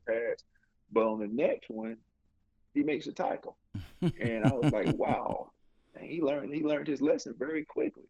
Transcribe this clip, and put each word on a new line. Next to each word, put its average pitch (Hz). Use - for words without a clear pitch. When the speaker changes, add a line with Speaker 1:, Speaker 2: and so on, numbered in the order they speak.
Speaker 1:
pads. 113
But 113
on 110
the 104
next 139
one, 113
he 147
makes 147
a -
tackle. -
And 117
I 131
was 135
like, 104
Speaker 2:
<laughs> 147
Speaker 1:
"Wow." -
And -
he 165
learned, 143
he 156
learned 147
his 139
lesson -
very 151
quickly. -